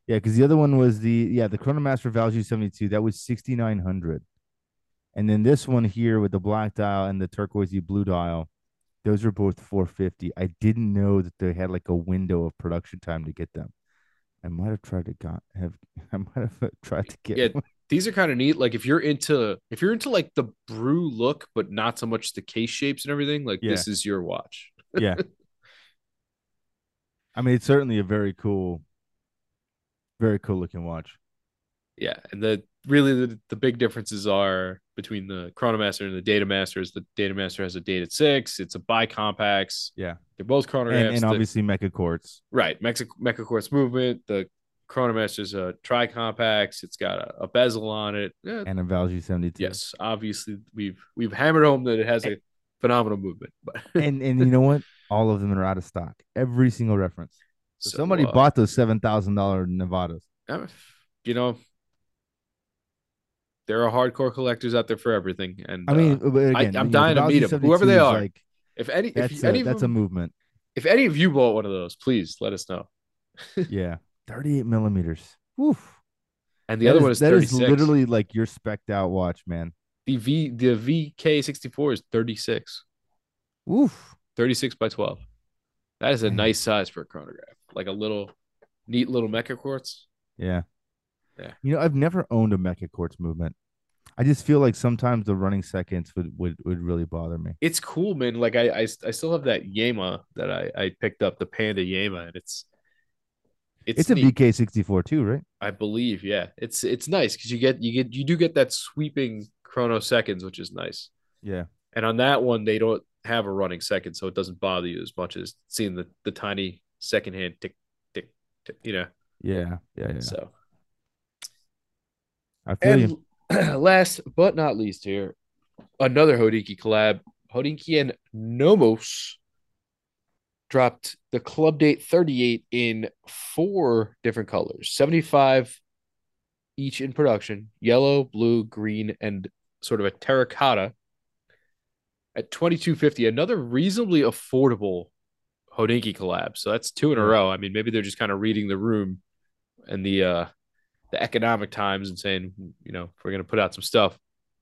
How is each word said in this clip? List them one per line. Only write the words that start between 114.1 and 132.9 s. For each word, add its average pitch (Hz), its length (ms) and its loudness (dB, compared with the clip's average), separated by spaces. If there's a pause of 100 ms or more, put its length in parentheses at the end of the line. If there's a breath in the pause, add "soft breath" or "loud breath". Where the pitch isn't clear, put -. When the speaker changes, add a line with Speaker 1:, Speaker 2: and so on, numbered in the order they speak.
Speaker 2:
so 95 120 -10
it 90 80 -8
doesn't 92 240 -6
bother 90 300 -4
you 85 140 -8
as - 140 -14
much 90 200 -8
as 90 180 -12 (140)
seeing 101 260 -4
the, 87 140 -10 (160)
the 98 80 -6
tiny 98 500 -6 (160)
secondhand 92 600 -4
tick, - 160 -14 (380)
tick, - 160 -12 (340)
tick, - 180 -18
you 110 120 -10
know? 90 120 -4 (360)
Speaker 1:
Yeah, 87 340 -6 (200)
yeah, 53 180 -6
yeah. 62 60 -10
Speaker 2:
So. - 300 -12 (2250)
Speaker 1:
I 95 80 -4
feel 131 180 4
Speaker 2:
And 135 80 8 (100)
Speaker 1:
you. - 140 -10 (260)
Speaker 2:
<clears throat> 160 280 2
last 185 420 6 (160)
but 185 180 6
not 151 220 0
least 104 280 -4
here, 98 300 -4 (640)
another 135 400 6
Hodinkee 110 400 2
collab. 107 420 4 (340)
Hodinkee 147 460 -2
and 131 120 -2 (200)
Nomos 117 1080 2 (1300)
dropped - 480 0 (160)
the 120 80 -2
Club 156 380 0
Date 151 260 4
thirty-eight 127 640 2
in 113 380 -2 (180)